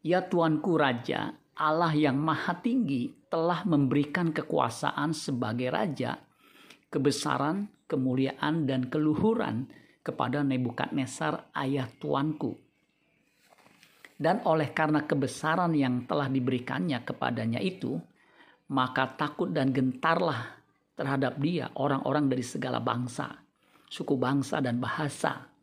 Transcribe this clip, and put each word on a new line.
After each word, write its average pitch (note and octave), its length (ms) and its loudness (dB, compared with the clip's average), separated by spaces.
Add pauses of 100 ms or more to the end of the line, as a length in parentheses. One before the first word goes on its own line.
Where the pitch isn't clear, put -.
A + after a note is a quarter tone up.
Ya F3+ 240 2
Tuanku D#3+ 560 2
Raja, B2 480 0 (320)
Allah D#3 320 2
yang D3 320 4
Maha E3 320 0
Tinggi D#3 560 0 (160)
telah E3 400 0
memberikan D3 640 4
kekuasaan D3 800 0
sebagai B2 560 -2
Raja, D3+ 480 -2 (720)
kebesaran, C#3+ 800 0 (160)
kemuliaan, C3+ 800 0
dan B2+ 240 0
keluhuran D#3 800 2 (320)
kepada B2+ 400 -2
Nebukadnezar C3+ 1200 -2
ayah C3+ 240 -2 (160)
tuanku. D3 560 -2 (1600)
Dan F3 320 2
oleh D#3+ 240 4
karena D3+ 320 2
kebesaran D#3 720 0
yang B2 320 0
telah C#3+ 240 0
diberikannya B2+ 720 -2
kepadanya A#2 560 -2
itu, E3 400 -4 (640)
maka C3 480 0
takut D#3 400 -4
dan C3+ 240 2
gentarlah C#3 800 0 (400)
terhadap C#3 400 0
dia D3 400 -2
orang-orang C#3 560 2
dari B2+ 80 0
segala A#2+ 400 -4
bangsa, A#2+ 480 -4 (640)
suku D3 240 -2
bangsa, C3+ 480 0
dan A#2+ 160 0
bahasa. - 720 -4 (100)